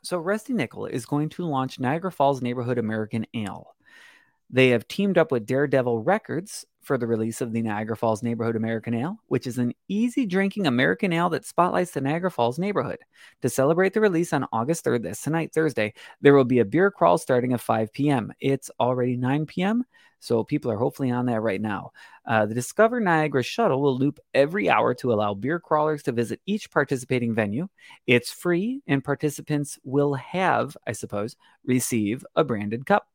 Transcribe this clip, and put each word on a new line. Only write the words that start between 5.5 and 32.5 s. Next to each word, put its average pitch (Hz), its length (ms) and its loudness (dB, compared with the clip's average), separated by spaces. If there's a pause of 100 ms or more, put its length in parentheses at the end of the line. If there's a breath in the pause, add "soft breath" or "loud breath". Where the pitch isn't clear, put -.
Records 175 640 -4 (160)
for 135 160 0
the 117 80 -2
release 113 340 -2
of 120 120 -4
the 113 100 0
Niagara 110 340 -4
Falls 113 260 0
Neighborhood 117 320 -2
American 113 400 -2
Ale, 151 320 -4
which - 200 -2
is 123 120 -6
an 120 160 -2 (140)
easy 240 360 0
drinking 196 440 0
American 160 440 2
ale 170 180 2
that 156 140 -4
spotlights 180 460 0
the 147 100 -6
Niagara 165 300 -2
Falls 120 280 0
neighborhood. 180 400 -2 (440 loud breath)
To 131 60 2
celebrate 170 440 2
the 220 80 0
release 175 320 2
on 139 200 0
August 127 320 0
third, 120 180 2
that's 95 200 -8
tonight, 160 300 -2
Thursday, 127 420 0 (260 loud breath)
there 143 140 8
will 135 100 8
be 120 160 2
a 110 40 4
beer 170 280 2
crawl 170 260 4
starting 127 340 0
at 120 80 -2
five 110 320 -2
P 143 160 -2
M. 113 300 -2
It's 139 400 -4
already 123 380 0
nine 135 300 -2
P - 160 -6
M, 226 220 0 (360 soft breath)
so 113 240 0
people 143 260 -4
are 101 80 -2
hopefully 135 320 -2
on 123 160 0
that 117 140 0
right 104 200 -2
now. 107 300 -6 (340 loud breath)
Uh, 107 220 2
the 110 80 -6
Discover 220 460 2
Niagara 156 420 2
shuttle 143 400 0
will 135 160 2
loop 143 220 0 (120)
every 147 380 2
hour 117 240 4
to 120 180 -2
allow 104 220 0
beer 127 240 -4
crawlers 151 460 0
to 135 80 -2
visit 113 340 -2
each 208 240 -4
participating 127 640 0
venue. 110 340 -2 (380 loud breath)
It's - 240 4
free, 196 560 -2
and 139 160 0
participants 143 800 -4
will 143 320 0
have, 139 600 -2 (100)
I - 60 -6
suppose, 110 440 -6 (280 soft breath)
receive 117 600 0 (120)
a 160 80 4
branded 104 420 -4